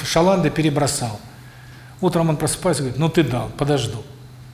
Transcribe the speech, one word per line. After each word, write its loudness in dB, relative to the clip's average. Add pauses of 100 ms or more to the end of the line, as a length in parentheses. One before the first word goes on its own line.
шаланды 4
перебросал. 0 (800)
Утром 2
он 0
просыпается 0
и -2
говорит, -6
ну 2
ты 4
дал, -2
подожду. -2 (500)